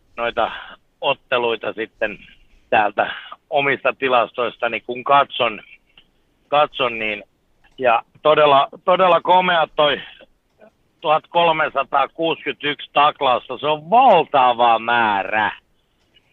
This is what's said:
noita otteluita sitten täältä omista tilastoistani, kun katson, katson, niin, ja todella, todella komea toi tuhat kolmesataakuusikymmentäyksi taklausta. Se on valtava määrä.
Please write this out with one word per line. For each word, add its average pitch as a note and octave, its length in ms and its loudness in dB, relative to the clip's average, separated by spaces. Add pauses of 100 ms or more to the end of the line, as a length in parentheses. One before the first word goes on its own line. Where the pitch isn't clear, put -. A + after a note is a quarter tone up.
(160)
noita A#2 340 -4 (500)
otteluita A#2+ 720 -4
sitten G#2+ 460 -8 (520)
täältä G#2+ 400 0 (400)
omista C#3 480 -2
tilastoistani, A#2 840 -2
kun B2 240 -10
katson, B2+ 580 0 (880)
katson, C#3 500 -2
niin, G#2+ 260 -6 (540)
ja A#2+ 240 2 (200)
todella, D3 460 4 (160)
todella F3+ 360 2
komea F3 560 0
toi D3 240 0 (1000)
tuhat D#3 280 0
kolmesataakuusikymmentäyksi D3 1600 -4
taklausta. C3 640 0
Se B2 80 -8
on D3+ 240 -6
valtava C3 880 4
määrä. G#2+ 760 -2 (800)